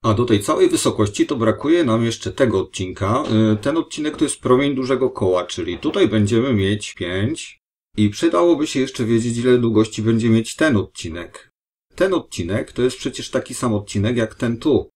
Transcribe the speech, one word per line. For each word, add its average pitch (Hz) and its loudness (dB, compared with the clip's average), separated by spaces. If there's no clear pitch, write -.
A 113 2
do 120 0
tej 107 2
całej 175 2
wysokości 110 0
to 143 -4
brakuje 139 2
nam 117 0
jeszcze 113 -6
tego 107 2
odcinka. 95 -4
Y, 107 0
ten 143 -2
odcinek 151 -6
to 160 2
jest - -4
promień 135 2
dużego 127 0
koła, 92 0
czyli - -6
tutaj 165 2
będziemy 110 2
mieć 101 0
pięć. 98 -4
I 107 4
przydałoby 165 2
się 139 -4
jeszcze 131 -2
wiedzieć, 117 0
ile 123 4
długości 110 2
będzie 113 2
mieć 110 2
ten 151 2
odcinek. - -8
Ten 185 0
odcinek 110 -4
to 123 -4
jest 127 0
przecież - -8
taki - -6
sam 113 -2
odcinek 104 -2
jak 113 -2
ten 120 -2
tu. 135 0